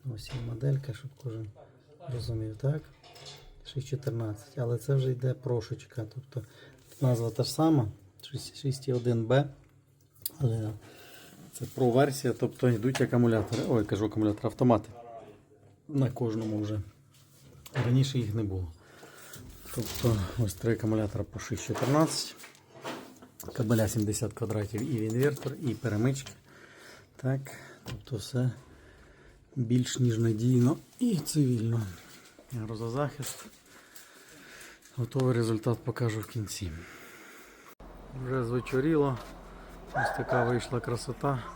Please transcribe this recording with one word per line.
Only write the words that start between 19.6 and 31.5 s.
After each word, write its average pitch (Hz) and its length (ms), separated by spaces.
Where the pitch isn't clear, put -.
Тобто 113 420
ось 110 140
три 117 200
акумулятора 107 500
по - 160
шість - 240
чотирнадцять, 147 720
кабеля 113 340
сімдесят 104 460
квадратів 107 480
і 139 160
в 107 40
інвертор, 131 600
і 117 140
перемички. 117 560
Так, 135 240
тобто 117 300
все 123 360
більш 123 440
ніж 120 180
надійно 120 600
і 233 180
цивільно. 117 640